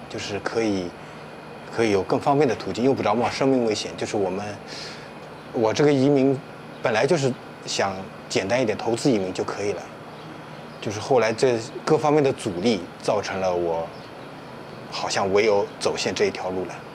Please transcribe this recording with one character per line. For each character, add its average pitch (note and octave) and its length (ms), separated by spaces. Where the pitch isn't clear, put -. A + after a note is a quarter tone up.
就 A#2 100
是 G2 220
可 - 220
以， G2 260
可 A#2 100
以 A2 60
有 G2 120
更 B2+ 160
方 C#3 180
便 D3 120
的 G#2+ 60
途 F#2+ 180
径， G#2+ 120
用 C3+ 100
不 A2 80
着 G#2 120
冒 A#2 160
生 C3+ 180
命 B2+ 160
危 G#2+ 100
险。 - 220
就 A#2 100
是 A2+ 100
我 F#2+ 140
们， G2+ 140
我 A2 200
这 D3 120
个 D3 80
移 C3+ 160
民 C3+ 300
本 B2+ 100
来 A2+ 140
就 F3 100
是 C3+ 160
想 G2+ 260
简 G2 180
单 A#2+ 140
一 C3 40
点， G#2 120
投 A2+ 180
资 C#3 160
移 A2 80
民 F#2 140
就 G#2+ 120
可 - 200
以 G2+ 80
了。 E2+ 100
就 A2+ 100
是 G#2 100
后 B2 200
来 A2 120
这 A#2+ 260
各 D#3 140
方 D3+ 140
面 D3+ 100
的 C3+ 100
阻 A2+ 280
力， G#2 200
造 G#2 180
成 F#2+ 200
了 F#2 140
我 E2 320
好 - 180
像 G2 240
唯 G2+ 120
有 G#2 220
走 D#2+ 160
线 G2+ 180
这 G#2 120
一 F#2 40
条 F#2 200
路 F#2 160
了。 - 80